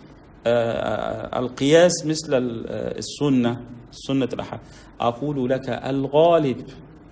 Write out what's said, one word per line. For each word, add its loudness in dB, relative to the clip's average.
آه، 2
آه، -4
القياس 4
مثل -2
ال-، 0
آه، -6
السنة، 0
سنة -2
الأحاد؟ -8
أقول -2
لك: -2
الغالب 2